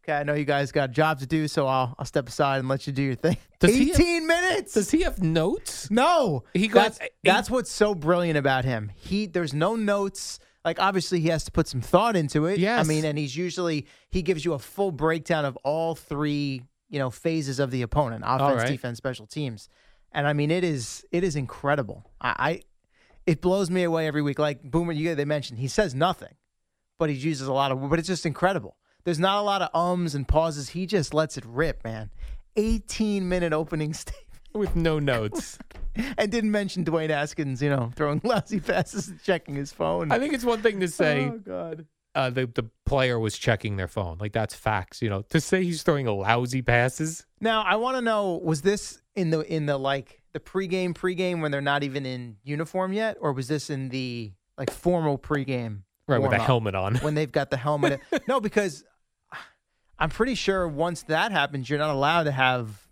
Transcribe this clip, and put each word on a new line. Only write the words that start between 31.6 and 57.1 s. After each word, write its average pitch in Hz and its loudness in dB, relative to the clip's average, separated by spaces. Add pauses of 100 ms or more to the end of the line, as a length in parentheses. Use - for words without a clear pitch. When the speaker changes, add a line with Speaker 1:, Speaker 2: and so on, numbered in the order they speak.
Speaker 1:
man. 110 -8 (460)
Eighteen 208 0
minute 175 0
opening 156 -2
<laughs> - -10
statement. - -12 (320)
Speaker 2:
With 208 -2
no 160 2
notes. 127 -2
Speaker 1:
<laughs> - -20 (480)
And 214 0
didn't 214 0
mention 196 -2
Dwayne 156 0
Haskins, 143 -2
you 147 2
know, 127 0
throwing 151 0
<laughs> - -10
lousy 214 0
passes 185 -2
and 170 -16
checking 165 0
his 143 -6
phone. 165 -2
Speaker 2:
I 220 4
think 294 0
it's 240 -4
one 233 2
thing 202 2
to 180 0
say, 147 2
Speaker 1:
Oh, 226 -10
God. 170 -10 (280)
Speaker 2:
uh, 135 0
the, 127 0
the 113 -4 (160)
player 131 2
was 110 -2
checking 107 0
their 92 -2
phone. 85 -4
Like, 104 -6
that's 110 -2
facts, - -4
you 113 -2
know. 98 -2
To 165 2
say 185 0
he's 175 -4
throwing 143 2
lousy 120 0
passes. 127 0 (140)
Speaker 1:
Now, 220 0
I 190 2
wanna 254 -2
know, 208 0
was 156 0
this 196 -2 (140)
in 180 0
the, 160 2
in 156 -2
the, 143 0
like, 135 -4 (120)
the - -8
pregame, 185 -4
pregame 180 -2
when 151 0
they're 143 -2
not 143 0
even 135 -6
in 123 -10
uniform 165 -4
yet? 214 -2
Or 151 -2
was 127 -4
this 147 -4
in 135 -6
the, 120 -8 (240)
like, 135 -4
formal 160 0
pregame 123 -4 (260)
Speaker 2:
Right, 131 6
with 135 2
the 104 4
Speaker 1:
warm-up? 98 2
Speaker 2:
helmet 113 2
on. 98 0
Speaker 1:
When 151 0